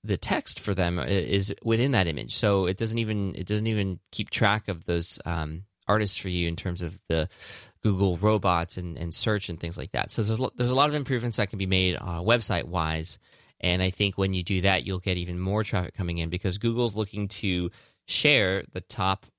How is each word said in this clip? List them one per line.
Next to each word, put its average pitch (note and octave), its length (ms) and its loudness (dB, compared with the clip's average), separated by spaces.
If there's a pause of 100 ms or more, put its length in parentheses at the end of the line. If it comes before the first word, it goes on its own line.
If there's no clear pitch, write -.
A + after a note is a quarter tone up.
the G2+ 120 0
text - 440 -2
for G2+ 140 -2
them F2 240 2
i-, B1+ 80 -2
is G2 560 0
within A#2 300 2
that F#2+ 140 4
image. C2 280 -4
So G2 320 4
it F#2+ 100 0
doesn't A2+ 220 -2
even, G#2 360 -2
it F#2 120 -6
doesn't G#2+ 200 0
even G2 340 0 (100)
keep - 200 -6
track G#2+ 380 2
of E2+ 180 -6
those, E2+ 400 -2
um, E2 380 -4 (220)
artists G#2 300 2
for G2 120 -6
you F2 200 0
in E2 80 -2
terms F2+ 240 -4
of E2+ 180 -6 (100)
the D#2+ 200 2 (540)
Google F#2+ 340 2
robots F#2 640 2
and, F2 180 -6
and E2 160 -6
search G#2 360 -2
and D#2+ 120 -8
things E2 160 -6
like C#2+ 160 -8
that. - 180 -2
So - 120 -2
there's A2 160 0
a B2+ 40 -2
lo-, - 140 -2
there's B2 140 0
a B2+ 40 0
lot C#3+ 140 4
of D3 60 -2
improvements B2 420 -2
that G#2 140 0
can G2 80 -8
be F#2+ 80 0
made, F#2 300 4
uh, E2+ 240 -4
website-wise. E2+ 960 0 (420)
And F#2 220 2
I F#2 80 2
think G2 260 0
when F#2+ 160 2
you F#2 100 -2
do F#2 200 0
that, F#2 240 2
you'll F#2 140 -2
get F#2 160 -2
even F2 220 -4
more G2 240 0
traffic F2+ 320 -2
coming E2+ 240 -2
in D#2+ 120 -2
because F#2 280 -2
Google's A#2 380 0
looking G#2 320 -4
to F2+ 420 -2 (360)
share G2+ 680 2
the F#2 80 -6
top F#2+ 460 -2 (120)